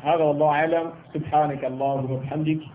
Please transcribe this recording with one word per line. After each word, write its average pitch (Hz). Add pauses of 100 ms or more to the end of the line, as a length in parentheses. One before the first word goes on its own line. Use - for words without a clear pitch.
هذا 160
والله 147
أعلم. 165 (280)
سبحانك 147
اللهم 131
وبحمدك. 156 (140)